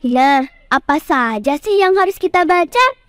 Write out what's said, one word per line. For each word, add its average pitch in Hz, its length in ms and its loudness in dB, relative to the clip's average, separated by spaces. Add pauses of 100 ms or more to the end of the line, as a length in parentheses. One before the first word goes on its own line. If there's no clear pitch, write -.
Nah, 262 480 0 (160)
apa 285 320 -2
saja 247 600 -2
sih 403 200 -2
yang 381 160 2
harus 381 240 -2
kita 359 240 0
baca? 359 420 0 (240)